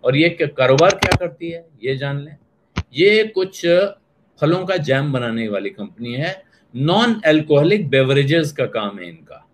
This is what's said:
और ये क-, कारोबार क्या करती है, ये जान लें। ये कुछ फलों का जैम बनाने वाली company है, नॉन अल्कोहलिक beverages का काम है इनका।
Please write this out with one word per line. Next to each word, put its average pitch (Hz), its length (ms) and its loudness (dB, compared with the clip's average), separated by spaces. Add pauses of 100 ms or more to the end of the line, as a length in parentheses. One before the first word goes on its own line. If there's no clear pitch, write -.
और 127 120 2
ये 160 140 4
क-, 160 280 -4
कारोबार 135 320 4
क्या 190 260 0
करती 170 340 -6
है, 165 160 -14 (180)
ये 135 120 -4
जान 143 240 -6
लें। 147 180 -16 (560)
ये 208 300 4
कुछ 190 420 -4 (760)
फलों 175 240 0
का 185 120 -4
जैम 139 360 -2
बनाने 113 340 -4
वाली 101 220 -6
company 117 440 -12
है, 175 300 -8 (320)
नॉन 214 500 0
अल्कोहलिक 156 640 2
beverages 139 600 2
का 127 140 -4
काम 104 340 -6
है 87 100 -16
इनका। 80 440 -20